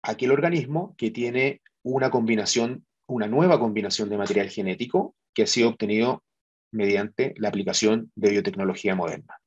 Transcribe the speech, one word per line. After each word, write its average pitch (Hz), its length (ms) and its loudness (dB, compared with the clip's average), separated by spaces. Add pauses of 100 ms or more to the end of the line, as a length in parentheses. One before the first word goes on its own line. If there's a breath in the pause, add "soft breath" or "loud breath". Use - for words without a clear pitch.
aquel 123 280 0
organismo 156 640 0
que 113 140 -2
tiene 123 500 -2 (200)
una 131 300 0
combinación, 117 720 0 (220)
una 113 200 -4
nueva 151 320 4
combinación 104 500 -2
de 104 80 -2
material 101 320 0
genético 110 680 -4 (180)
que 110 100 2
ha 104 40 2
sido 117 220 4
obtenido 113 540 0 (500)
mediante 104 640 0
la 104 140 -4
aplicación 104 680 0
de 101 140 4
biotecnología 95 680 0
moderna. - 520 -6